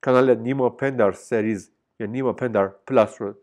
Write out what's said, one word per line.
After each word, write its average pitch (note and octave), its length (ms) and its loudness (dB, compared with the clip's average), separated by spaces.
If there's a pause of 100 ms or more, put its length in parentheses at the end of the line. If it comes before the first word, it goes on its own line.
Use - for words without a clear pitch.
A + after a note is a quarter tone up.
کانال B2+ 360 4
نیما B2 320 -2
پندار A#2+ 420 -2
سریز G2 600 -4 (280)
یا A2 80 -8
نیما B2 260 -4
پندار G#2 420 -2 (120)
پلاس A#2 340 2
رو G2+ 220 -8